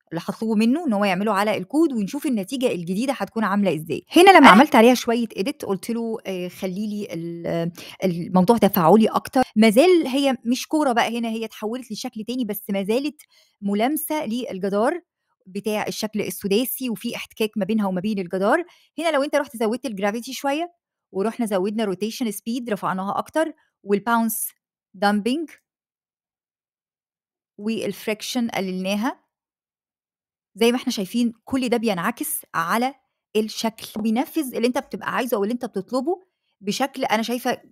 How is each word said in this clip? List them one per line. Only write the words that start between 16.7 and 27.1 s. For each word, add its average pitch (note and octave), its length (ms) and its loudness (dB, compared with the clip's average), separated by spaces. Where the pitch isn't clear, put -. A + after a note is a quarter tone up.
وفي - 260 -8
احتكاك - 400 -6
ما G3+ 80 -2
بينها G#3+ 220 0
وما F#3 140 -2
بين G#3 180 -4
الجدار. G3 460 0
هنا E4 120 -2
لو C#4 120 2
أنت D4+ 140 -2
رحت C#4+ 200 -4
زودت A3+ 300 -2
الجرافيتي A3 460 -4
شوية، D4 400 -4
ورحنا A3 340 -2
زودنا G#3 380 -2
روتيشن G#3 460 -4
سبيد A#3 400 -8
رفعناها F#3 480 -4
أكتر، D#4+ 340 -2
والباونس A3+ 640 0
دامبينج G#3 560 0